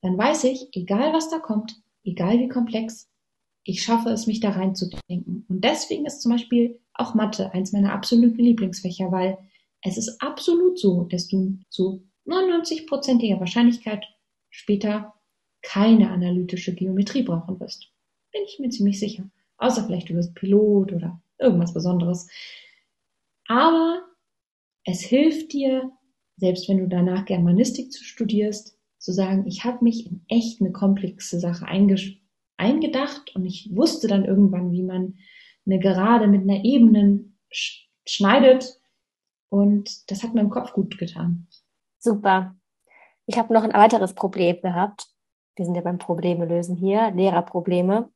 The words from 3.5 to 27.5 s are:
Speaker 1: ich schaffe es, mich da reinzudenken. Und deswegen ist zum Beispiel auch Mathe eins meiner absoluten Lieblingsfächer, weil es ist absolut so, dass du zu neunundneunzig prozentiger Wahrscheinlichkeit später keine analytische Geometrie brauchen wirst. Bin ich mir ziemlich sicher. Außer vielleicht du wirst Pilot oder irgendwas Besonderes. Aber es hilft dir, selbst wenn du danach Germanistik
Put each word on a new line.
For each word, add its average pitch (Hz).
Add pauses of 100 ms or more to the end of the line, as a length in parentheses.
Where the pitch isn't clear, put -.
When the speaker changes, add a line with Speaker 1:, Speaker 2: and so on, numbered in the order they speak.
Speaker 1:
ich 185
schaffe 233
es, 214
mich 214
da 208
reinzudenken. 180
Und 185
deswegen 294
ist -
zum 233
Beispiel 240 (140)
auch -
Mathe 208
eins 190
meiner 202
absoluten 233
Lieblingsfächer, 190
weil 185 (440)
es 190
ist -
absolut 339
so, 175
dass -
du 190 (100)
zu 190 (180)
neunundneunzig 339
prozentiger 233
Wahrscheinlichkeit 220 (460)
später 208 (480)
keine 202
analytische 180
Geometrie 190
brauchen 170
wirst. - (420)
Bin 415
ich -
mir 254
ziemlich 202
sicher. - (320)
Außer 233
vielleicht 180
du 165
wirst 175
Pilot 202
oder 170 (180)
irgendwas 175
Besonderes. 175 (1200)
Aber 330 (840)
es 180
hilft 302
dir, 262 (460)
selbst 180
wenn 190
du 185
danach 180
Germanistik 180